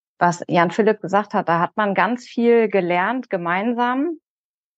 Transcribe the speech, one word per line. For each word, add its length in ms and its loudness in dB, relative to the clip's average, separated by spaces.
was 280 0
Jan 220 2
Philipp 320 0
gesagt 320 -2
hat. 160 -2
Da 100 2
hat 160 -2
man 200 -2
ganz 300 0
viel 440 2
gelernt 640 -2
gemeinsam, 880 -2